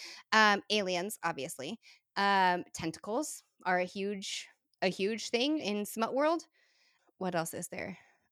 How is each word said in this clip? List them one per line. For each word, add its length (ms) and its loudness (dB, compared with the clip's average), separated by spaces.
Um, 380 6
aliens, 540 0
obviously. 540 -6
Um, 480 4
tentacles 680 -4
are 140 2
a 60 2
huge, 640 -6
a 60 4
huge 420 -2
thing 280 2
in 280 -2
smut 280 -2
world. 320 2
What 160 -4
else 200 -2
is 140 -8
there? 300 -8